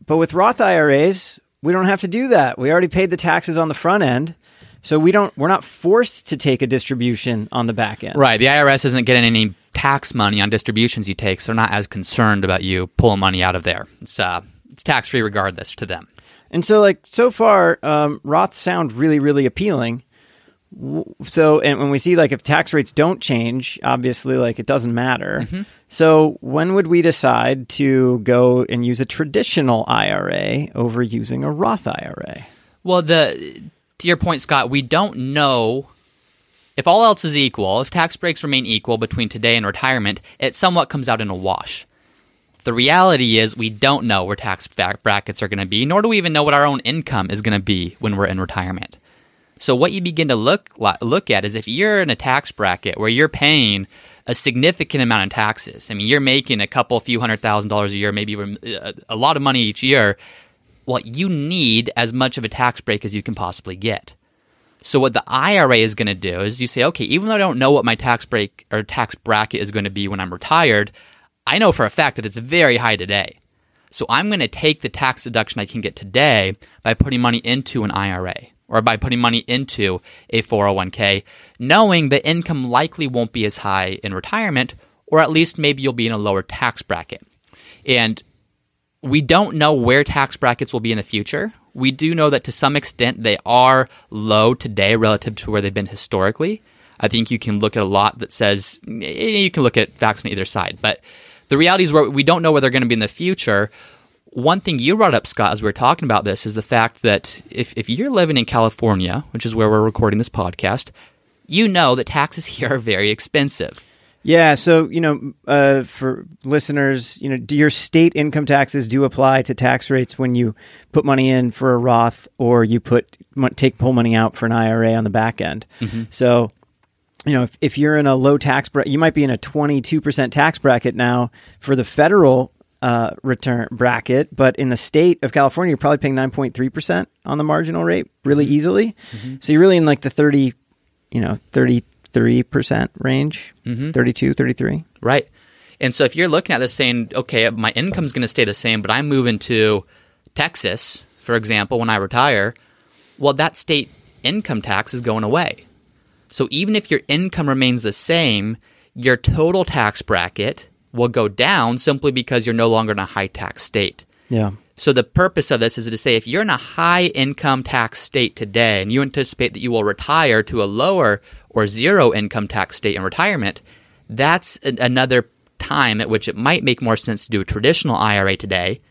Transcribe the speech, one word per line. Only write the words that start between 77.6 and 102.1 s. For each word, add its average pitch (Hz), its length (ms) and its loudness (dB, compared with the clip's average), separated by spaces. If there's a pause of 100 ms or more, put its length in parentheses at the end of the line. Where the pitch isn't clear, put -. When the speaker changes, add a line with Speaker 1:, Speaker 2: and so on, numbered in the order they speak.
Speaker 2:
an 104 80 -4
I 98 200 -2
R 90 160 -6
A - 240 -12 (160)
or 113 140 2
by 113 140 2
putting 120 240 -2
money 117 200 2
into 117 600 -4 (280)
a 113 120 0
four 104 240 0
oh 101 80 2
one 95 180 -4
K, 101 340 0 (340)
knowing 170 500 4
the 139 160 0
income 156 440 -2
likely 151 360 0
won't 120 280 -4
be 113 120 -2
as 104 120 -4
high 95 440 -4
in 98 140 -8
retirement, 151 600 -4 (320)
or 156 120 4
at 160 100 4
least 160 300 0
maybe 143 240 0
you'll 131 100 0
be 117 140 -2
in 113 60 -2
a 110 40 -4
lower 101 240 0
tax - 400 -4
bracket." - 400 -8 (640)
And 117 380 0 (800)
we 143 180 0
don't 160 360 2
know 151 160 4
where 127 300 4
tax - 340 -4
brackets 120 360 -2
will 123 60 -4
be 113 120 -2
in 110 60 -2
the 98 60 -4
future. 151 500 -6 (200)
We 131 180 0
do 156 220 -2
know 156 160 2
that 139 160 0
to 127 60 -8
some 143 240 0
extent 123 480 -2
they 104 220 2
are 127 440 4 (200)
low 107 440 2
today 104 420 0
relative 107 420 0
to - 140 -10
where 104 100 0
they've 98 120 -4
been 101 140 -4
historically. 110 760 -2 (380)
I 110 80 0
think 113 240 0
you 113 80 -2
can 104 200 -2
look 104 160 0
at 110 60 0
a 98 40 0
lot 101 340 2
that 117 120 -10
says, 101 540 -2
you 202 640 -2
can 156 140 0
look 120 140 2
at 107 160 0
facts 110 300 -2
on - 80 -8
either 95 140 -4
side, 90 360 -4
but 107 180 -2 (480)
the 139 100 2
reality 180 280 4
is 151 80 -2
where 147 160 4
we 139 140 0